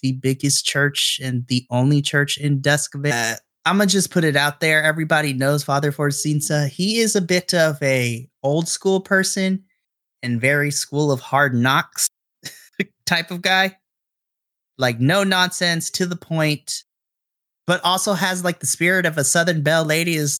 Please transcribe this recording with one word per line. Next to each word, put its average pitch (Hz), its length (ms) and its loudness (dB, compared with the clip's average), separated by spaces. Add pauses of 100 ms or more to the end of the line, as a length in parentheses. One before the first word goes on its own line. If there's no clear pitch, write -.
the 131 100 0
biggest 131 520 -2
church - 580 -2
and 123 260 -4
the 123 200 -2
only 131 320 2
church 143 380 -2
in 143 240 -2
Duskville. 139 720 -2
Uh, - 20 -12 (280)
I'ma 190 200 2
just 190 260 2
put 175 140 0
it 151 100 2
out 143 260 0
there. 156 220 2
Everybody 156 520 0
knows 143 280 0
Father 143 300 0
Forcinsa. 147 760 -2
He 202 300 -2
is 226 160 2
a 208 60 2
bit 180 320 0
of 160 300 2
a 123 440 0 (160)
old 156 240 0
school 190 340 0
person 190 640 0 (600)
and 120 180 -2
very 143 300 2
school 143 420 -2
of 127 80 -2
hard 135 340 0
knocks 131 540 0 (480)
<laughs> - 500 -10
type 170 240 -2
of 180 120 -8
guy. 190 340 0 (1040)
Like, 123 220 0
no 170 220 2
nonsense, 180 680 0
to - 160 -2
the 175 100 -6
point, 156 680 -2 (800)
but 175 180 0
also 185 300 2
has, 185 280 -2
like, 175 180 -2
the - 60 -6
spirit 180 400 0
of 160 120 -4
a 139 60 2
Southern 170 380 2
belle 160 220 2
lady. 165 300 0
Is 147 260 -2